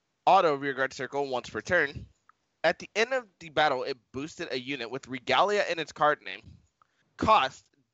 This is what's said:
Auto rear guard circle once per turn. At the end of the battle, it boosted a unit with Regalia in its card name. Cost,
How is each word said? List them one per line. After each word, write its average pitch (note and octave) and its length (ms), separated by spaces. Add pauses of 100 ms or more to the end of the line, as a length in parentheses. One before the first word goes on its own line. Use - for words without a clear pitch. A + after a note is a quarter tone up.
(260)
Auto E3+ 280
rear C#3 200
guard C3 180
circle C#3 360
once B2 200
per A2 120
turn. D#3 460 (580)
At E3+ 160
the F3+ 160
end A#3 180
of B3+ 100 (140)
the E3 120
battle, C#3+ 340
it C3+ 120 (160)
boosted D#3 380
a C#3 80
unit B2 320
with C3 160
Regalia C#3+ 640
in E3+ 80
its D3+ 140
card D3+ 320
name. F#2+ 160 (760)
Cost, C#3 480 (300)